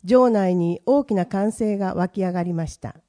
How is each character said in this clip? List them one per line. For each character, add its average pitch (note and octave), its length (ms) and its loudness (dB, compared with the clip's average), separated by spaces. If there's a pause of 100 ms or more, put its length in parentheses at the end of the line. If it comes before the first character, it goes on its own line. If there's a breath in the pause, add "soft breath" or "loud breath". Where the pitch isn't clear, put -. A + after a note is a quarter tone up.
場 B3 280 4
内 F#3+ 240 2
に E3+ 320 0
大 C#4 160 4
き B3 100 -4
な G3 140 0
歓 G3+ 240 -2
声 G#3+ 260 -4
が F#3+ 160 -4
湧 F3+ 140 -2
き F#3+ 160 -6
上 F#3 80 -2
が F3+ 100 -4
り F3 120 -4
ま E3 120 -4
し - 120 -12
た。 - 180 -14 (120)